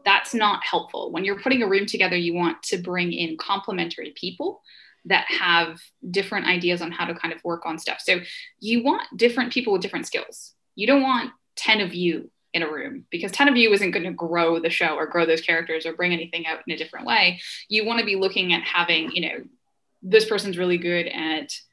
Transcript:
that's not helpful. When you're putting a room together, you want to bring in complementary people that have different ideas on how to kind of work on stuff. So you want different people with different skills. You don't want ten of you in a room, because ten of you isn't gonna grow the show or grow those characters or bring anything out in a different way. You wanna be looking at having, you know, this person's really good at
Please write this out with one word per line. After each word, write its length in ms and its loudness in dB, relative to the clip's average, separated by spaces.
that's 300 2
not 320 2
helpful. 460 -4
When 120 -4
you're 160 -2
putting 220 2
a 60 0
room 180 2
together, 320 0
you 160 0
want 300 -2
to 160 -2
bring 340 -2
in 240 -4
complementary 760 -4
people 480 -8
that 220 2
have 520 2
different 380 -2
ideas 340 0
on 100 -8
how 140 -6
to 80 -6
kind 180 -6
of 120 -12
work 240 -6
on 100 -6
stuff. 240 -6
So 180 2
you 240 0
want 200 2
different 380 2
people 200 0
with 100 0
different 240 -6
skills. 480 -10
You 140 -2
don't 160 6
want 280 0
ten 240 2
of 140 -2
you 380 -2
in 80 0
a 80 -4
room, 400 -10
because 200 -6
ten 160 4
of 100 6
you 160 8
isn't 180 2
gonna 200 -2
grow 480 2
the 120 0
show 240 0
or 100 -2
grow 220 2
those 140 4
characters 440 0
or 80 -6
bring 200 0
anything 340 -6
out 180 -6
in 80 -6
a 40 -6
different 280 -10
way. 340 4
You 180 0
wanna 200 0
be 100 0
looking 380 0
at 100 0
having, 480 0
you 100 -4
know, 220 -6
this 260 6
person's 300 -2
really 220 2
good 260 0
at 480 -4